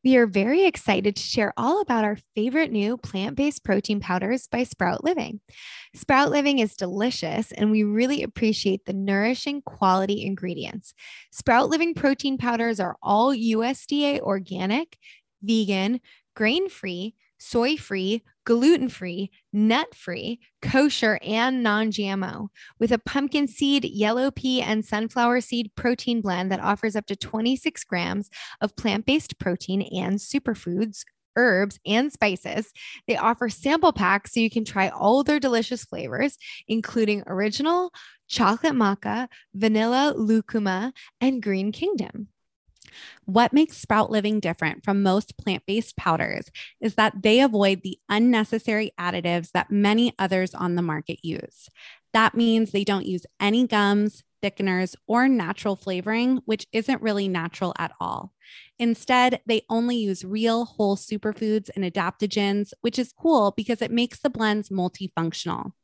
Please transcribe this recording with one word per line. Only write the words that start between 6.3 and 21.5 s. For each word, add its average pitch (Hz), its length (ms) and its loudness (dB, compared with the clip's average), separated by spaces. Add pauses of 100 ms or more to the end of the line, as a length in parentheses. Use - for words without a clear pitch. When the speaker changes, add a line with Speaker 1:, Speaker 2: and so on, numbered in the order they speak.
Speaker 1:
Living 285 260 2
is 214 160 0
delicious, 202 800 -4
and 214 180 0
we 214 140 4
really 240 400 0
appreciate 208 640 0
the 196 60 -6
nourishing 208 720 -2
quality 190 600 0
ingredients. 180 720 -8 (360)
Sprout - 380 2
Living 330 260 0
protein 269 440 0
powders 233 420 -2
are 180 200 -4
all 233 320 4
U 226 300 0
S 262 240 -4
D 285 180 0
A 285 160 0
organic, 190 760 -4 (460)
vegan, 208 560 0 (340)
grain-free, 220 800 -2 (240)
soy-free, 226 840 -2 (220)
gluten-free, 233 840 2 (220)
nut-free, 226 880 0 (200)
kosher, 262 640 2
and 247 380 0